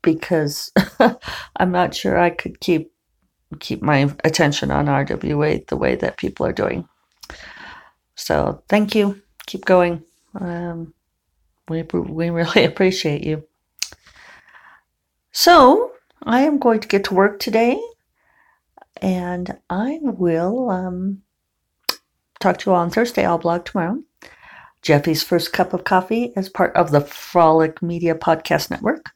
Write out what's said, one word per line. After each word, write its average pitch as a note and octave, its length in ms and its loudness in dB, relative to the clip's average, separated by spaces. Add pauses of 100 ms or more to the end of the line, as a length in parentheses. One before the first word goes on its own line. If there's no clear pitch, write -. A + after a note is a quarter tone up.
because D#3+ 680 -2 (380)
<laughs> - 460 -14
I'm F3+ 140 2
not F3+ 240 0
sure F3+ 240 -2
I F3 120 4
could - 300 -12
keep, D#3+ 320 -2 (680)
keep - 220 -8
my C#3+ 300 2 (120)
attention C#3+ 460 0
on C#3+ 180 0
R C#3 160 0
W D3 400 -2
A - 240 -2
the - 80 -4
way B1+ 200 0
that - 200 -4
people - 280 -6
are - 80 -2
doing. - 360 -4 (1300)
So - 520 -2
thank G#3 260 0
you. G3+ 280 0 (240)
Keep F#3 180 -12
going. F3 380 2 (320)
Um, E3+ 600 -10 (720)
we, E3 140 -4
we E3 480 -4
really E3+ 340 2
<laughs> - 0 -
appreciate F#3 600 0
you. D#3 200 -4 (1900)
So E4+ 600 6 (300)
I B3 200 2
am D4 160 2
going A3+ 220 2
to - 80 -14
get G3 160 0
to G3 100 -4
work G3 240 2
today, A#3 420 0 (1200)
and F3+ 580 -4 (120)
I A#3+ 320 -4
will, F#3 680 0
um, F#3 520 -6 (1160)
talk F#3 180 0
to - 120 -4
you F#3 40 6
all E3+ 80 2
on E3+ 80 -2
Thursday. A#3 340 0
I'll E3+ 140 0
blog F3 260 -2
tomorrow. G3 380 -4 (800)
Jeffy's D#3 400 2
First E3+ 300 -2
Cup F3+ 200 -2
of F3+ 120 -6
Coffee A3 520 0
is F#3+ 120 -6
part - 280 -2
of D#3+ 140 2
the C#3+ 100 4
Frolic D#3+ 800 2
Media E3+ 340 -2
Podcast D#3+ 560 -2
Network. - 460 -6